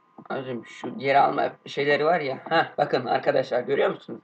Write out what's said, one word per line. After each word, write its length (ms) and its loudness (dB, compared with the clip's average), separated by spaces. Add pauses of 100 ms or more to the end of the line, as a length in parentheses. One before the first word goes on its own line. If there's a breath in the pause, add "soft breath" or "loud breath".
(300)
Abicim 360 -6
şu 320 -10
geri 200 4
alma 340 2 (140)
şeyleri 380 0
var 160 2
ya. 180 -4 (100)
Heh, 300 2
bakın 280 0
arkadaşlar 540 0
görüyor 300 2
musunuz? 340 -10